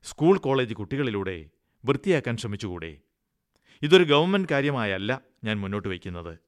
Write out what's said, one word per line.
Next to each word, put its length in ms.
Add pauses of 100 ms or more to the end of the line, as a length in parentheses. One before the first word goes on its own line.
സ്കൂൾ 320
കോളേജ് 360
കുട്ടികളിലൂടെ 600 (480)
വൃത്തിയാക്കാൻ 540
ശ്രമിച്ചുകൂടെ? 540 (880)
ഇതൊരു 220
ഗവൺമെന്റ് 460
കാര്യമായല്ല 640 (320)
ഞാൻ 160
മുന്നോട്ട് 280
വയ്ക്കുന്നത്. 460 (140)